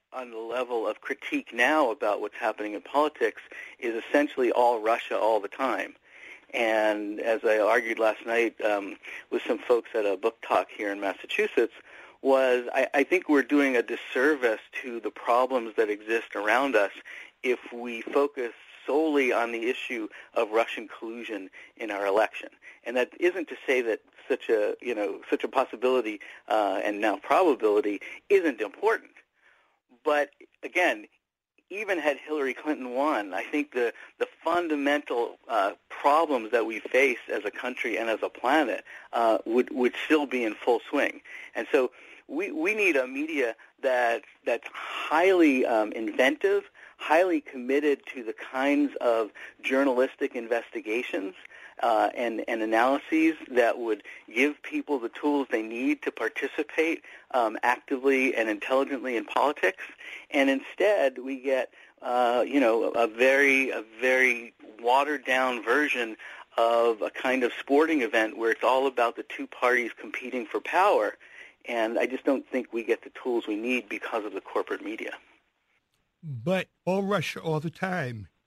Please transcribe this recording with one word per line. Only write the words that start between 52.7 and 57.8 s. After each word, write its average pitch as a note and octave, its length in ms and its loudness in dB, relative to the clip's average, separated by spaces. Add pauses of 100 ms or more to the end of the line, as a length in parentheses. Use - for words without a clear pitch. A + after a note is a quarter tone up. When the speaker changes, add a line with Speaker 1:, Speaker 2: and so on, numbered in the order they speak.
Speaker 1:
that B2 280 2
would A2 240 -2 (300)
give C#3 300 0
people D3 360 -4
the A2+ 100 -6
tools C#3+ 420 0
they A2+ 120 0
need A#2 400 -4
to - 100 -4
participate, - 920 -4 (300)
um, A#2 300 0
actively C3 720 2